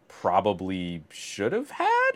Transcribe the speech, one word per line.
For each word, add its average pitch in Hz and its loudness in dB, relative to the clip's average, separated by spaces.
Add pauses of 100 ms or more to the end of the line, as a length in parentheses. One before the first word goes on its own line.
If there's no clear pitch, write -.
probably 92 0
should - -4
have 254 -4
had. 453 2 (160)